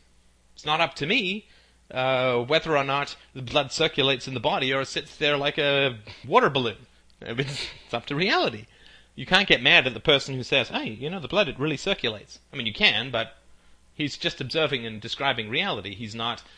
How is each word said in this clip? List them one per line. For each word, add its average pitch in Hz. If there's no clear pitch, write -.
It's -
not 151
up 165
to 147
me, 202
uh, 127
whether 156
or 139
not 135
the 131
blood 135
circulates 139
in 131
the 123
body 139
or 135
sits -
there 147
like 143
a 139
water 208
balloon. 123
I -
mean, 131
<laughs> -
it's -
up 113
to 143
reality. 185
You 131
can't 190
get 131
mad 147
at 127
the 107
person 139
who 127
says, 123
"Hey, 262
you 120
know, 190
the 143
blood, 196
it 113
really 147
circulates." -
I -
mean, 131
you 107
can, 135
but 113
he's 147
just -
observing 139
and 110
describing 120
reality. 123
He's 107
not 117